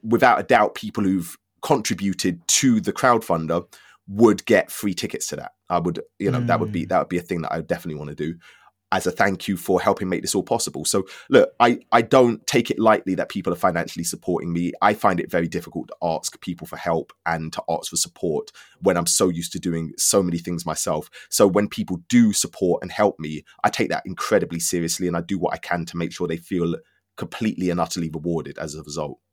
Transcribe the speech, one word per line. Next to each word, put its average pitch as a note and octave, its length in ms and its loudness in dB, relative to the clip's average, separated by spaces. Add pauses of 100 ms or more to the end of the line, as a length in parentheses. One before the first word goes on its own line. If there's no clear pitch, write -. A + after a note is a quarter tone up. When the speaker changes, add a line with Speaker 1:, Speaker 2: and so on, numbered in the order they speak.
Speaker 1:
without A#2 380 4
a G2+ 40 -4
doubt, G#2+ 320 4
people G#2+ 280 -6
who've F#2+ 320 -2 (260)
contributed F#2+ 840 -2
to A#2+ 320 4
the F#2+ 140 -2
crowdfunder E2+ 720 0 (420)
would G#2 380 6
get G2+ 260 4
free G2+ 220 -4
tickets - 340 -6
to - 80 -8
that. - 160 -12 (180)
I F2 100 2
would, E2+ 200 -2 (200)
you F#2+ 120 0
know, B2 100 0
that - 200 0
would G#2 100 -4
be, E2+ 140 -4
Speaker 2:
Mm. - 40 -14
Speaker 1:
that F#2 100 2
would - 100 -2
be F2+ 80 -2
a E2+ 120 -2
thing E2+ 120 -4
that - 100 -6
I E2 60 -4
would D#2+ 100 -8
definitely E2 320 -6
wanna D2 160 -10
do D#2+ 200 -6 (560)
as F#2 160 -2
a F2+ 40 0
thank G2 360 0
you G2 100 -2
for F2+ 240 0
helping G2 260 0
make F#2 140 -2
this F2+ 140 -6
all F#2 80 0
possible. E2 420 -4
So G2 200 0 (240)
look, C3 300 6
I, A#2+ 200 4 (120)
I A#2+ 120 6
don't A#2+ 420 4
take B2+ 240 2
it - 80 0
lightly G#2 380 2
that F2 140 -4
people F#2 220 -4
are F2 60 -2 (100)
financially E2+ 380 -2
supporting E2+ 480 -4
me. E2+ 180 -2 (100)
I G#2 120 4
find G2 260 0
it - 100 -6
very E2+ 180 0
difficult - 420 -8
to - 140 -14
ask D#2+ 360 -4
people E2 280 -10
for E2+ 100 -12
help E2 340 -4 (140)
and D#2+ 280 -4
to - 140 -10
ask - 220 -6
for E2+ 80 -10
support - 540 -4 (300)
when F#2 140 2
I'm E2+ 120 0
so - 200 2
used E2+ 260 -4
to F2 60 -6
doing E2 380 -4
so - 240 2
many F2 160 0
things E2+ 300 -6
myself. D#2 420 -4 (200)
So G#2 180 6
when G#2 200 4
people F#2+ 300 -6 (120)
do A#2 220 8
support - 520 0
and F2+ 80 -10
help G#2 280 2
me, D#2 240 -8 (200)
I G#2+ 60 2
take G#2 200 -2
that E2+ 160 -2
incredibly F2+ 540 -2
seriously, F2 480 -2
and E2+ 100 0
I E2+ 40 -2
do F2 180 -4
what D#2 160 0
I - 20 -10
can E2+ 300 -4
to E2+ 100 -10
make E2+ 160 -4
sure F2 140 -4
they E2 100 -4
feel E2+ 380 -2 (420)
completely F#2 540 -2
and E2+ 100 -2
utterly E2 280 -4
rewarded D#2 500 -6
as D2+ 160 -8
a D#2 80 -14
result. D2 360 -10 (140)